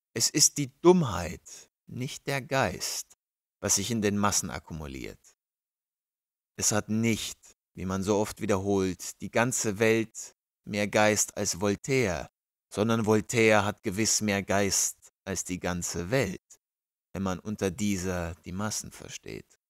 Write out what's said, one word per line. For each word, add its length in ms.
Es 160
ist 300
die 240
Dummheit, 880
nicht 400
der 160
Geist, 760
was 160
sich 140
in 120
den 160
Massen 320
akkumuliert. 840
Es 160
hat 180
nicht, 480
wie 140
man 160
so 160
oft 240
wiederholt, 800
die 80
ganze 480
Welt 580
mehr 200
Geist 520
als 200
Voltaire, 680
sondern 380
Voltaire 580
hat 180
gewiss 380
mehr 220
Geist 720
als 200
die 140
ganze 520
Welt, 500
wenn 80
man 160
unter 320
dieser 640
die 80
Massen 400
versteht. 680